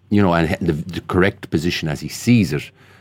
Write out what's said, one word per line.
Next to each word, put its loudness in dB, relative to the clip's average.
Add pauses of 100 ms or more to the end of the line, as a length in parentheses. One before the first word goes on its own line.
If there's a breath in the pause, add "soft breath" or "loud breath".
(120)
you 4
know, 4
and 2 (120)
the, 0
the -8
correct -2
position -2
as -6
he -10
sees 2
it, -6 (320 soft breath)